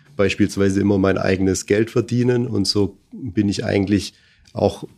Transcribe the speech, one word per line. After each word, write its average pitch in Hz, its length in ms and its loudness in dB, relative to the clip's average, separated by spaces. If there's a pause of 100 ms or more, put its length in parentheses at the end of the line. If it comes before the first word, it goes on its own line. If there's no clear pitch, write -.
(160)
beispielsweise 98 640 0
immer 101 180 2
mein 95 200 2
eigenes 95 480 0
Geld 110 240 2
verdienen 120 560 0
und 104 200 -2
so 101 300 -2 (160)
bin 104 360 -2
ich - 160 -2
eigentlich 98 500 0 (380)
auch - 320 -2 (140)